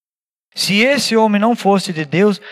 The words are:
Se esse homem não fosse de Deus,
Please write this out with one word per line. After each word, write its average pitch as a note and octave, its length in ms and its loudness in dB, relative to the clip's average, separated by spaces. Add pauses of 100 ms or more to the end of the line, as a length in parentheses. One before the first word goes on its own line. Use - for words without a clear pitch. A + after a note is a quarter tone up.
(560)
Se G3 260 0
esse B3+ 340 0
homem G#3+ 260 2
não A#3 140 0
fosse G3 360 -2
de D#3 140 -6
Deus, F#3 340 0 (120)